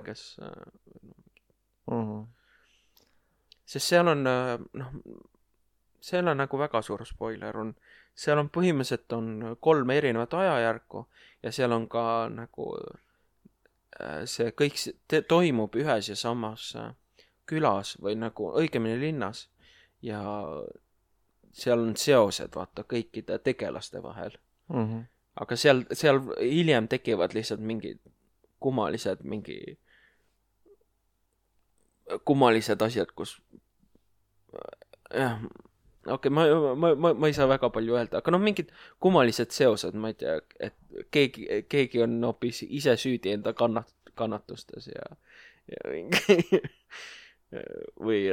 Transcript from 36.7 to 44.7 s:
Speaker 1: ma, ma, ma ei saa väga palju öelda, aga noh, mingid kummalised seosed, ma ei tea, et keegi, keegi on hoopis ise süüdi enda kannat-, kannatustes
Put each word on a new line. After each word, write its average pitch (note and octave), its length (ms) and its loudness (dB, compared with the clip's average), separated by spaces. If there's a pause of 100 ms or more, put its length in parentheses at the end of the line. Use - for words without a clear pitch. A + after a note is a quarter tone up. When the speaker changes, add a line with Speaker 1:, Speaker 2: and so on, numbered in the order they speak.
Speaker 1:
ma, E3 200 6
ma, D#3+ 180 6
ma D3 160 2
ei C#3+ 80 0
saa C#3 100 6
väga C3 240 4
palju A2+ 240 0
öelda, A#2 240 0
aga D#3+ 160 0
noh, F#3 80 4
mingid G3+ 300 0 (260)
kummalised B2+ 560 4
seosed, G#2 400 2
ma A2 160 -6
ei G#2+ 80 -12
tea, D#2 160 -2 (240)
et - 160 -8 (380)
keegi, C3 340 2 (240)
keegi B2 320 2
on A#2 220 0
hoopis A#2+ 420 -4
ise C#3 320 2
süüdi G#2+ 380 -2
enda A2 180 -4
kannat-, A#2 400 0 (240)
kannatustes - 720 -10